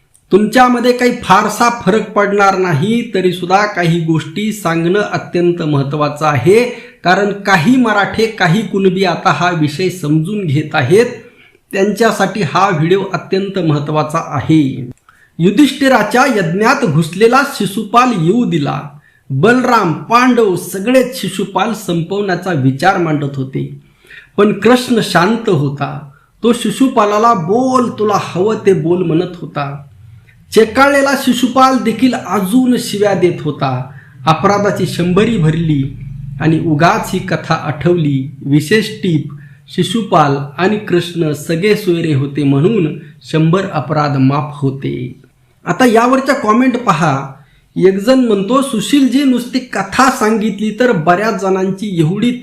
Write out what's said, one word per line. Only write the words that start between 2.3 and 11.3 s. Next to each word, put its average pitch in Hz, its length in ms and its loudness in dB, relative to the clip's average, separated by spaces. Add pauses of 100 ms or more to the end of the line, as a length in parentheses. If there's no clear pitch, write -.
नाही, 185 560 0
तरी 185 180 0
सुद्धा 185 320 0
काही 175 360 0
गोष्टी 165 520 -2
सांगणं 165 480 0
अत्यंत 175 640 -2
महत्त्वाचं 147 640 -2
आहे, 175 380 4 (400)
कारण 190 280 2
काही 196 440 2
मराठे, 214 500 0
काही 196 400 0
कुणबी 190 380 0
आता 175 260 0
हा 175 200 0
विषय 165 380 -2
समजून 175 560 -2
घेत 151 300 -2
आहेत, 165 320 4 (680)